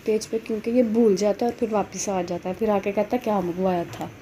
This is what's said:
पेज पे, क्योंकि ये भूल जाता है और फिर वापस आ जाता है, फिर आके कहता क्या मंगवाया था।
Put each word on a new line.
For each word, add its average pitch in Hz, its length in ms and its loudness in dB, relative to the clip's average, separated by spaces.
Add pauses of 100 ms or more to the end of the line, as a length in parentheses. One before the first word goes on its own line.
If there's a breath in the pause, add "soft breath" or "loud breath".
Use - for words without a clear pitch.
पेज 214 200 0
पे, 226 140 -4
क्योंकि 226 320 -4
ये 247 180 6
भूल 220 260 6
जाता 202 300 0
है 240 60 0
और 240 60 -8
फिर 226 120 -2
वापस 196 400 -2
आ 190 140 0
जाता 175 260 -6
है, 185 60 -4
फिर 220 140 0
आके 202 220 0
कहता 208 280 0
क्या 214 220 0
मंगवाया 180 500 0
था। - 200 -10 (100)